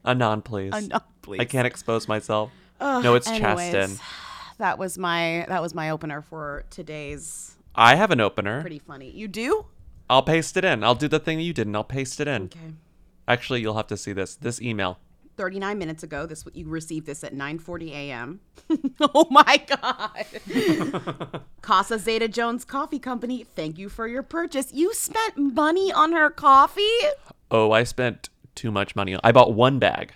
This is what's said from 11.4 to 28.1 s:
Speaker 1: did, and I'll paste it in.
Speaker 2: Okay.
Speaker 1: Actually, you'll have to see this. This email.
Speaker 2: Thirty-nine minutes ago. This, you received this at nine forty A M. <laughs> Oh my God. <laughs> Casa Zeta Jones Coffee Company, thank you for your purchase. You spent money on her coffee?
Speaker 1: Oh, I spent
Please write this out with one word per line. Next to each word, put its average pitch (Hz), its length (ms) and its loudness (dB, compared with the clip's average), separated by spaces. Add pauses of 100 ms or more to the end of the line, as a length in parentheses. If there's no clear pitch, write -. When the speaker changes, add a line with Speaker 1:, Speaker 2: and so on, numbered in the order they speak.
Speaker 1:
did, 110 160 -2
and 104 80 -4
I'll 107 80 -2
paste 131 360 -8
it 143 60 -2
in. 120 200 -4
Speaker 2:
Okay. 160 260 -18 (560)
Speaker 1:
Actually, 123 320 0
you'll 107 160 -4
have 107 100 -4
to 104 100 -8
see 104 160 -10
this. 92 220 -6
This 120 260 -8
email. 104 380 -4 (380)
Speaker 2:
Thirty-nine 196 420 -6
minutes 160 240 -8
ago. 156 240 -10
This, 156 260 -16
you 165 160 -14
received 160 380 -8
this 143 180 -12
at - 80 -12
nine 139 280 -10
forty 165 340 -12
A 143 160 -10
M. 127 300 -12 (280)
<laughs> 320 120 -2 (200)
Oh 302 300 6
my 285 360 8
God. - 1800 -4
<laughs> - 140 -20
Casa 208 360 2
Zeta 226 300 -2
Jones 233 380 -4
Coffee 285 320 -6
Company, 247 480 -6 (100)
thank 160 220 -8
you 196 100 -12
for 226 180 -10
your 247 160 -6
purchase. 311 520 -6
You 349 180 0
spent - 460 -4
money 302 540 2
on 311 200 2
her 311 160 4
coffee? 294 540 6 (680)
Speaker 1:
Oh, 110 220 4
I 117 120 6
spent 120 440 -4 (260)